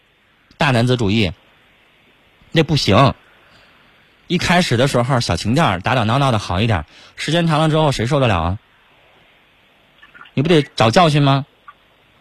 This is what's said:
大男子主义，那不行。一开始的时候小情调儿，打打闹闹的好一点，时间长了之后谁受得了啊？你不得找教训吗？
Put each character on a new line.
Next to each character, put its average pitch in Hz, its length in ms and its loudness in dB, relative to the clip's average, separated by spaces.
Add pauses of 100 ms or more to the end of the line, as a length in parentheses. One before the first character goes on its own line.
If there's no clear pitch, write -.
(580)
大 143 140 0
男 120 160 2
子 123 100 0
主 101 140 -2
义， 107 200 0 (1200)
那 160 120 2
不 156 120 -2
行。 120 380 2 (1120)
一 175 140 -4
开 180 240 0
始 117 140 -2
的 135 100 2
时 135 160 0
候 123 160 -2
小 92 160 -2
情 104 180 -4
调 160 100 2
儿， 98 160 0
打 110 140 -4
打 123 100 0
闹 113 140 0
闹 135 140 0
的 107 80 -2
好 92 200 -4
一 113 60 0
点， 95 200 -2 (300)
时 - 160 -8
间 170 140 0
长 156 140 0
了 160 100 2
之 156 80 0
后 156 140 2
谁 117 160 -4
受 143 120 0
得 127 80 2
了 92 120 0
啊？ 87 200 -4 (1700)
你 135 80 -2
不 156 80 -2
得 156 140 4
找 - 260 0
教 170 200 4
训 147 120 0
吗？ 139 240 0 (760)